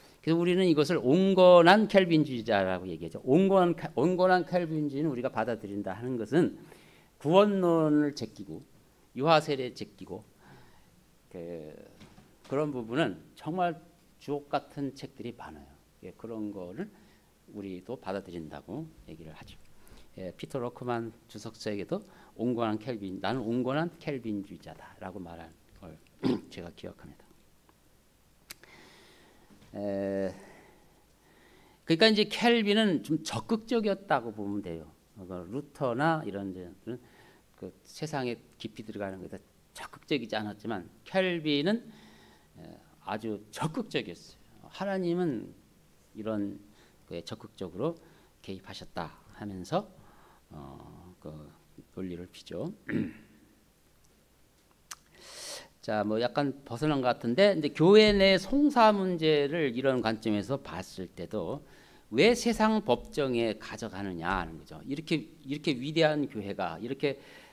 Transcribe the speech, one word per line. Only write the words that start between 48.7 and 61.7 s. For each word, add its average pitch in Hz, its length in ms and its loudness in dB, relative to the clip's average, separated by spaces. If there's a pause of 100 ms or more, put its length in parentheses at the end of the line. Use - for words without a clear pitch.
하면서, 104 560 -8 (600)
어, 78 680 -20
그 76 320 -16 (420)
논리를 90 320 -10
피죠. 110 460 -10 (140)
<clears throat> - 440 -6 (2500)
자, 107 240 0
뭐 107 160 0
약간 131 460 -2
벗어난 143 340 0
것 123 80 2
같은데, 123 460 4
근데 151 160 -2
교회 208 420 8
내 196 240 6
송사 254 560 6
문제를 156 800 2
이런 127 280 2
관점에서 107 560 -2
봤을 92 500 -10
때도 95 560 -8 (460)